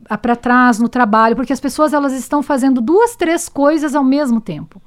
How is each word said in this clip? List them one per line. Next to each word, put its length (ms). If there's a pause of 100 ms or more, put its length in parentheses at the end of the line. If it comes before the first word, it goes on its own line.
a, 80
pra 160
trás 460
no 80
trabalho, 480
porque 160
as 80
pessoas, 320
elas 220
estão 280
fazendo 380
duas, 380
três 320
coisas 440
ao 100
mesmo 360
tempo. 480